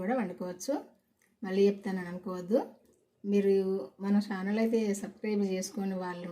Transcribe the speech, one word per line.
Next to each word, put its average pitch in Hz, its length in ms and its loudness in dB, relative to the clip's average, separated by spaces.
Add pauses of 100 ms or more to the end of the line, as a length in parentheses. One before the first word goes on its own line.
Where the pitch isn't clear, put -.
కూడా 208 180 0
వండుకోవచ్చు. 180 540 -4 (720)
మళ్ళీ 190 240 2
చెప్తానని 185 440 -2
అనుకోవద్దు, 180 460 -2 (720)
మీరు 202 220 6 (520)
మన 202 120 4 (100)
ఛానల్ 196 360 -2
అయితే 226 180 2 (200)
సబ్స్క్రైబ్ 208 420 -2 (120)
చేసుకొని 190 480 -4
వాళ్ళు 180 300 -6